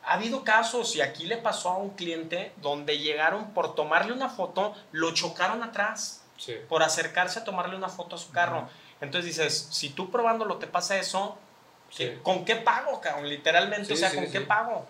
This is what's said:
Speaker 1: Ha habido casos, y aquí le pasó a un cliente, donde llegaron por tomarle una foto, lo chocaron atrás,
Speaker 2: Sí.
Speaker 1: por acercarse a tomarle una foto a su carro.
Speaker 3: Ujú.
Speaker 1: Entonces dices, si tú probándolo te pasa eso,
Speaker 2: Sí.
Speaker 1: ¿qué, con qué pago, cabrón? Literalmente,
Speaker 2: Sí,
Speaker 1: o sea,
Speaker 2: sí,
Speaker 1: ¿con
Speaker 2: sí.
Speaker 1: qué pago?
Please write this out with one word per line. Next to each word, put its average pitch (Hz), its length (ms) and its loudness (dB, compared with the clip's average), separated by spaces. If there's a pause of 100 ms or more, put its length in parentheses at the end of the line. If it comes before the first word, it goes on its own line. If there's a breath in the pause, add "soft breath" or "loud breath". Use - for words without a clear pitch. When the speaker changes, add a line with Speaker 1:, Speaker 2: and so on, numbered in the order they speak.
Speaker 1:
Ha - 80 4
habido 226 300 -2
casos, 226 520 2
y 151 60 2
aquí 143 260 0
le 226 100 -2
pasó - 320 0
a 185 80 2
un 196 140 -4
cliente, 170 600 -6 (100)
donde 147 380 0
llegaron 156 540 0
por 160 220 0
tomarle 165 380 4
una 254 160 -2
foto, 196 440 -2 (180 loud breath)
lo 160 220 0
chocaron 180 480 0
atrás, 220 600 -4 (140)
Speaker 2:
Sí. - 200 -10 (120)
Speaker 1:
por 160 160 4
acercarse 170 560 2
a - 60 -10
tomarle 185 320 -4
una 190 100 -4
foto - 280 -10
a 170 40 -12
su - 120 -16
carro. 170 320 2
Speaker 3:
Ujú. - 40 -12 (340 loud breath)
Speaker 1:
Entonces 170 360 -4
dices, 156 340 0
si - 200 -4
tú 185 200 -6
probándolo 226 460 2
te 175 100 -8
pasa 175 320 0
eso, 190 380 -2 (520)
Speaker 2:
Sí. - 160 -6
Speaker 1:
¿qué, - 160 -6
con 180 220 2
qué 220 140 2
pago, 247 420 2
cabrón? 147 300 -4
Literalmente, 180 560 4
Speaker 2:
Sí, - 80 0
Speaker 1:
o - 40 2
sea, 185 120 4
Speaker 2:
sí, - 80 -2
Speaker 1:
¿con - 80 -2
Speaker 2:
sí. - 60 -6
Speaker 1:
qué 196 100 -2
pago? 214 480 0